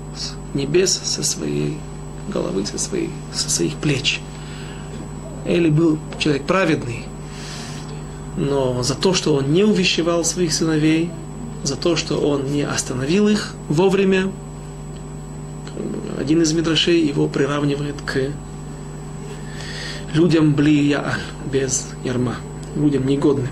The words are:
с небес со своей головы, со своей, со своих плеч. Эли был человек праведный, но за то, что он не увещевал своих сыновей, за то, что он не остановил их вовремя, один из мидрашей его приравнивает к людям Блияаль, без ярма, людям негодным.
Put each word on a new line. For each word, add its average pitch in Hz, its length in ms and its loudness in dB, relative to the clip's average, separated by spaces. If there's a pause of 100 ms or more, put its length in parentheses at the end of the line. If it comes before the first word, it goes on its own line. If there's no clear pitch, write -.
(160)
с - 180 -8 (200)
небес 156 500 2
со - 180 -4
своей 104 560 -2 (500)
головы, - 380 -2
со - 120 -6
своей, - 320 -4 (220)
со - 160 -4
своих 170 260 0
плеч. - 460 0 (1300)
Эли 170 240 4
был 156 280 6 (200)
человек 139 240 2
праведный, 156 640 0 (1300)
но 135 460 2
за 127 120 0
то, 185 200 2
что 151 220 2
он 139 160 2
не 185 120 6
увещевал 175 600 4
своих 170 280 0
сыновей, 160 580 4 (560)
за 135 100 -2
то, 170 200 2
что - 220 -2
он 139 340 2
не 147 100 2
остановил 139 680 2
их 208 260 2 (140)
вовремя, 190 600 4 (1900)
один 156 240 4
из 156 100 2
мидрашей 165 540 2
его 151 220 2
приравнивает 147 720 0
к 135 300 -2 (1800)
людям 156 400 6
Блияаль, 143 640 4 (300)
без 131 380 0 (160)
ярма, 123 320 0 (380)
людям 143 320 2
негодным. 135 460 2